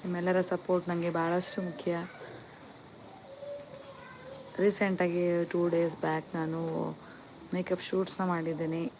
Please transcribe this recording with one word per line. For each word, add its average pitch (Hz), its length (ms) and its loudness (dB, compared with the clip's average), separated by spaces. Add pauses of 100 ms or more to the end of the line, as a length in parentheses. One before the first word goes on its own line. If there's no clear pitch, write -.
ನಿಮ್ಮೆಲ್ಲರ 180 380 4
ಸಪೋರ್ಟ್ 180 480 2
ನನಗೆ 170 200 2
ಭಾಳಷ್ಟು 170 520 2
ಮುಖ್ಯ. 170 460 -2 (2500)
ರೀಸೆಂಟಾಗಿ 175 880 4
ಟೂ 175 240 4
ಡೇಸ್ 165 260 4
ಬ್ಯಾಕ್ 160 400 -2
ನಾನು 160 240 0 (960)
ಮೇಕಪ್ 180 300 0
ಶೂಟ್ಸ್‌ನ 190 400 0
ಮಾಡಿದ್ದೇನೆ. 165 760 0